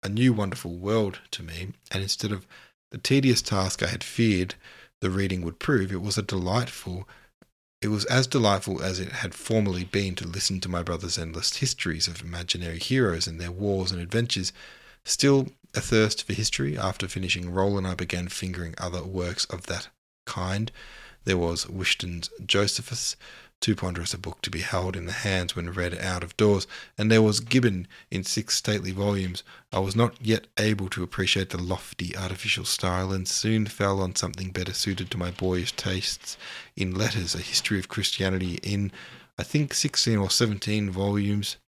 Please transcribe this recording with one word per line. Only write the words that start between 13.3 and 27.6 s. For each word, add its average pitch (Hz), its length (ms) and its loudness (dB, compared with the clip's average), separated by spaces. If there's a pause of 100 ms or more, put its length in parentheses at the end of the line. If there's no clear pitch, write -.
their 87 120 -6
wars 95 420 0
and 87 80 -4
adventures. 101 500 0 (540)
Still 139 440 4 (260)
a 117 60 -2
thirst 110 420 4
for 98 100 -4
history, 110 440 0
after 95 300 -2
finishing 90 440 -4
Roland, 95 360 2
I 92 80 -2
began 90 320 -4
fingering 87 500 -6
other 90 260 -4
works 90 420 -2
of - 200 -8
that - 220 -6 (380)
kind. 98 460 -2 (540)
There 95 120 4
was 85 300 0
Wishton's 87 640 -2 (160)
Josephus, - 680 0 (440)
too 107 160 2
ponderous 87 380 -4
a - 60 -6
book - 240 -10
to - 80 -6
be 82 80 -4
held 92 360 -2
in 87 120 -6
the 92 40 -6
hands 92 440 0
when 87 180 -4
read 90 240 -2
out 90 260 -2
of 87 140 -10
doors, 104 300 6 (300)
and 110 120 4
there 110 140 10
was 107 160 6
Gibbon 117 480 2 (240)